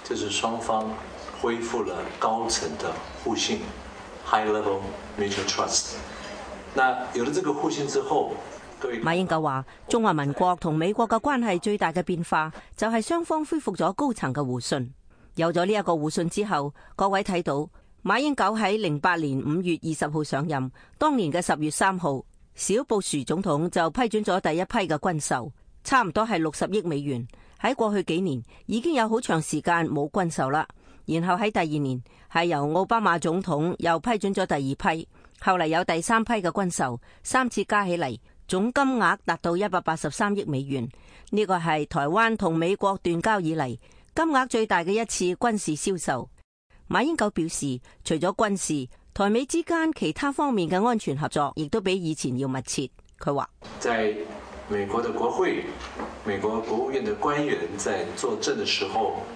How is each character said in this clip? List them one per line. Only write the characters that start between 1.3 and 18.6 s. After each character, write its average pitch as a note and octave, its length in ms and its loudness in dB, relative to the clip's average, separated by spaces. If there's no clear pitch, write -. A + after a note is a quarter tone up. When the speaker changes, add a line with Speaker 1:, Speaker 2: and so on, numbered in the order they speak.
Speaker 1:
恢 A#2 180 0
復 A#2 240 -2
了 - 120 -4
高 A2+ 300 0
層 - 300 -2
的 G#2+ 140 -4
互 A2+ 120 0
信， - 240 0
high G#2+ 220 2
level G#2 320 0
mutual G2 280 -2
trust。 - 460 -2
那 C3 220 4
有 A#2+ 120 0
了 C#3+ 60 -2
這 F#3 100 0
個 D3 120 0
互 D#3 160 0
信 C#3+ 180 -2
之 C#3 140 2
後， C#3+ 300 0
各 B2+ 100 -4
位 A#2 120 -4
Speaker 2:
馬 D#3+ 140 2
英 F#3 120 0
九 D#3+ 140 2
話， C3+ 240 0
中 A#3 140 2
華 G#3 120 4
民 C#3+ 200 2
國 F3+ 280 4
同 D#3+ 120 0
美 E3 200 2
國 A3+ 140 2
嘅 A3+ 120 2
關 C#4+ 200 2
係 G3+ 200 2
最 G#3 180 0
大 E3+ 140 0
嘅 F3 100 0
變 E3+ 220 -2
化， D#3+ 280 0
就 A3 120 0
係 A3+ 140 2
雙 E4+ 240 0
方 D#4 180 0
恢 D#4+ 140 -2
復 G3+ 180 -2
咗 F3 180 2
高 C#4+ 200 0
層 C3 200 -2
嘅 C#3+ 100 -2
互 B2+ 160 -2
信。 B2+ 340 -2
有 E3 160 2
咗 F3 140 2
呢 G#3 80 2
一 G#3 80 2
個 F3 140 2
互 D3+ 140 0
信 E3+ 200 0
之 G#3 160 -2
後， D3 280 -2
各 G3 140 2
位 G3 140 2
睇 F3+ 180 0
到， D3+ 260 -2
馬 G#3 160 4
英 C#4+ 160 2
九 A3 100 2
喺 G#3+ 340 2